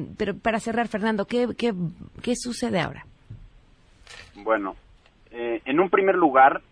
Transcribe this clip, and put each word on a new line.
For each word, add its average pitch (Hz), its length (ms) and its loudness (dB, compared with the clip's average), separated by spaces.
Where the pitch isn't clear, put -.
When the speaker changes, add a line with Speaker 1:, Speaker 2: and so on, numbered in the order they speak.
Speaker 1:
pero 202 180 -4
para 214 220 -2
cerrar, 226 300 -2
Fernando, 214 380 -2
¿qué, 240 200 0
qué, 233 160 0
qué 240 100 0
sucede 233 460 -4
ahora? - 260 -6
Speaker 2:
Bueno, 104 400 0
eh, 117 340 -4
en 139 160 0
un 185 100 0
primer 190 260 4
lugar, 135 440 6